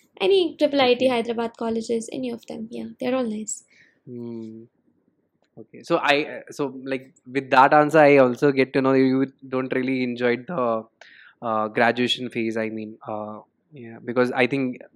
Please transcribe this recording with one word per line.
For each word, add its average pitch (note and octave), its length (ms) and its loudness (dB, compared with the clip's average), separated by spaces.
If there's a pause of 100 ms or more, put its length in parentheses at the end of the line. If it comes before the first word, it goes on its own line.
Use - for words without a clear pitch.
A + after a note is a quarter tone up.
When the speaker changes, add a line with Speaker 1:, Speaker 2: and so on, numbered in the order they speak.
(280)
Speaker 1:
any F#4 300 2
triple C#4+ 240 2
I B3 120 4
T B3 120 0
Speaker 2:
Okay. B3+ 100 2
Speaker 1:
Hyderabad A3+ 420 -4
colleges, A3+ 520 -4 (100)
any B3+ 180 -6
of - 140 -20
them. A3+ 160 -12 (100)
Yeah, A3+ 120 -10 (100)
they're B3+ 160 -2
all B3 220 -2
nice. - 260 -10 (420)
Speaker 2:
Hmm. A#2 580 -12 (960)
Okay. - 220 -20
So E3+ 140 0
I, C#3+ 180 2 (200)
uh, A#2 60 -14 (160)
so, C3+ 160 -6 (180)
like, C3 220 -8 (240)
with C3 140 -4
that C3+ 220 6
answer, D3+ 260 6
I C#3+ 180 8
also C3 420 4
get C3 140 2
to C#3 80 2
know C3+ 120 2
you C3 320 4 (300)
don't C3 240 -4
really C3 240 -2
enjoyed B2 440 -2
the, A#2 380 -2 (560)
uh, A2 260 -2
graduation A#2+ 640 0
phase. A2+ 260 -4
I A2 140 -4
mean, A2 360 -10
uh, G#2+ 340 -10 (340)
yeah, A2+ 240 -18 (140)
because B2 200 2
I B2 160 0
think, C3 300 -4 (180)